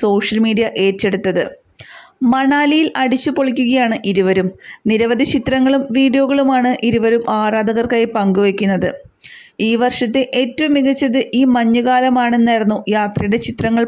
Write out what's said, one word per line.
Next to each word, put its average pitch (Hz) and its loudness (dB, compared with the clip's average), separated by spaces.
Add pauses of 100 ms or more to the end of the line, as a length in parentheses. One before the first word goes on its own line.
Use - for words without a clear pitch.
സോഷ്യൽ 208 0
മീഡിയ 220 0 (200)
ഏറ്റെടുത്തത്. 190 -2 (880)
മണാലിയിൽ 285 2 (120)
അടിച്ചു 262 0
പൊളിക്കുകയാണ് 247 0 (140)
ഇരുവരും. 185 2 (420)
നിരവധി 226 0
ചിത്രങ്ങളും 262 0 (140)
വീഡിയോകളുമാണ് 269 2 (180)
ഇരുവരും 233 0 (180)
ആരാധകർക്കായി 220 0
പങ്കുവയ്ക്കുന്നത്. 196 0 (800)
ഈ - 0 (120)
വർഷത്തെ 247 0 (180)
ഏറ്റവും 285 -2
മികച്ചത് 269 0 (200)
ഈ - 4 (140)
മഞ്ഞുകാലമാണെന്നായിരുന്നു 233 2 (160)
യാത്രയുടെ 208 -2
ചിത്രങ്ങൾ 226 -2